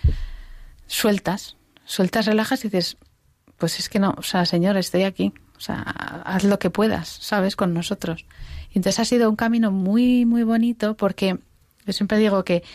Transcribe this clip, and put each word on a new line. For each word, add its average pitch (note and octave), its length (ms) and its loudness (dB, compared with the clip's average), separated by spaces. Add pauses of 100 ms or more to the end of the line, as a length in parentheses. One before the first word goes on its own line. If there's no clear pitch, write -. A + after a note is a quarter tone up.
(880)
sueltas, - 720 -2 (280)
sueltas, G3+ 400 0
relajas A3 380 0
y A3 60 -6
dices, F3+ 280 -2 (600)
"Pues - 220 -2
es - 100 -8
que G#3 100 0
no, G3 180 2
o - 60 -12
sea, F3+ 220 0
Señor, F3+ 320 2
estoy F3+ 260 0
aquí. F#3+ 300 -2 (240)
O - 20 -20
sea, - 220 -8 (440)
haz F#3+ 200 -2
lo G3 120 4
que G3 120 -2
puedas, F#3+ 400 0 (120)
¿sabes? G3 340 0
Con F3+ 180 0
nosotros". E3+ 520 -6 (460)
Y - 80 0
entonces F#3+ 200 0
ha A3+ 60 0
sido A#3 240 4
un A3 60 0
camino A3+ 360 2
muy, A#3 540 4
muy A#3 180 2
bonito A3+ 540 0
porque F#3+ 400 0 (480)
yo G3 80 -4
siempre G#3 240 0
digo G3+ 260 4
que F3 200 0 (120)